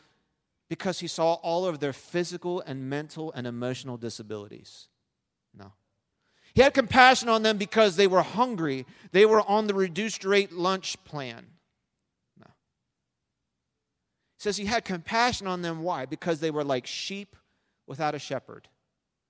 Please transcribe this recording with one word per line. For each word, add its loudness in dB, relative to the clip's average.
because -6
he -8
saw 0
all -2
of -4
their -2
physical -6
and -10
mental -8
and -8
emotional -6
disabilities. -14
No. -20
He 6
had 6
compassion 6
on 2
them 2
because 4
they 6
were 4
hungry. -2
They 8
were 6
on 2
the -2
reduced -2
rate 2
lunch -4
plan. -12
No. -20
He -20
says -4
he -6
had 0
compassion -2
on -4
them. -6
Why? -4
Because -4
they 0
were -2
like -2
sheep -10
without -4
a -8
shepherd. -10